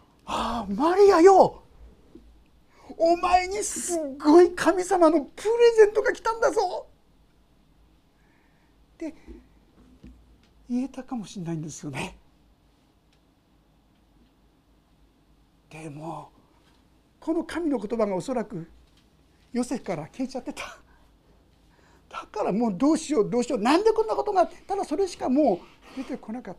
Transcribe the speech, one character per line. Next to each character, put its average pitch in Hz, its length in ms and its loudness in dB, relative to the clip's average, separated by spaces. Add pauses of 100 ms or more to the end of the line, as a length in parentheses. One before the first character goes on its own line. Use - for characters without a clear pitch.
(260)
「あ 226 420 -6
あ、 202 40 -6
マ 311 240 0
リ 403 160 8
ア 339 80 6
よ、 359 420 6 (1300)
お 330 200 4
前 359 300 2
に 392 120 -6
す 349 380 -6
っ 294 220 -6
ご 302 240 8
い 359 140 4
神 359 260 0
様 349 260 4
の 311 120 2
プ - 240 -10
レ 466 320 4
ゼ 427 160 6
ン - 0 -
ト 427 100 0
が 415 100 0
来 - 80 -12
た 440 120 -2
ん 453 80 -10
だ 403 100 2
ぞ」 - 380 -4 (2000)
っ - 20 -20
て 320 180 -12 (1500)
言 247 140 -4
え 269 60 -8
た 262 160 -16
か 262 100 -14
も 208 120 -10
し - 120 -18
れ 175 60 -10
な 170 80 -8
い 165 60 -6
ん 151 40 -8
で 160 80 -12
す - 140 -16
よ 147 80 -10
ね。 160 260 -12 (3500)
で 156 200 -16
も、 151 420 -14 (880)
こ 320 120 -4
の 330 120 -2
神 320 260 -6
の 254 80 0
言 208 180 -8
葉 226 80 0
が 202 120 -2
お 175 40 -4
そ 262 140 -6
ら 226 100 -4
く 165 240 -14 (840)
ヨ 240 100 -2
セ 247 140 -6
フ - 80 -12
か 190 100 -6
ら 151 120 -8
消 - 180 -10
え - 20 -4
ち 262 100 -12
ゃ - 40 -10
っ - 20 -10
て - 100 -12
た。 - 280 -16 (1300)
だ - 220 -16
か - 140 -6
ら 220 80 -2
も 226 160 -2
う 196 60 -4
ど 269 180 2
う 302 60 0
し - 140 -10
よ 285 80 2
う、 180 100 -2
ど 233 80 -2
う 240 60 0
し 240 60 -6
よ 277 60 -2
う、 196 40 -6
な 254 160 2
ん 403 80 0
で 440 80 4
こ 440 100 0
ん 440 40 -8
な 427 80 -4
こ 403 100 -4
と 415 80 -4
が、 359 140 4
た - 280 -10
だ 392 100 -4
そ 294 120 -6
れ 392 100 -2
し - 100 -12
か - 120 -6
も 254 320 2 (340)
う - 20 -20
出 269 80 -10
て 269 120 -10
こ - 160 -16
な 247 80 -12
か 196 120 -14
っ - 60 -18